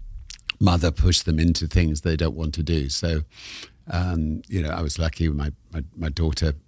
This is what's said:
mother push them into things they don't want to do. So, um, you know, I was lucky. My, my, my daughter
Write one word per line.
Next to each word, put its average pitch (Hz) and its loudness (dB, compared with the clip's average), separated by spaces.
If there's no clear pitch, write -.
mother 87 4
push 87 4
them 80 2
into 82 2
things 78 2
they 82 0
don't 80 0
want 78 -4
to 78 -2
do. 73 0
So, 80 -2
um, 85 -2
you 92 -2
know, 73 -2
I 85 -4
was 76 -4
lucky. 82 0
My, 73 -2
my, 76 -6
my 80 -4
daughter 78 0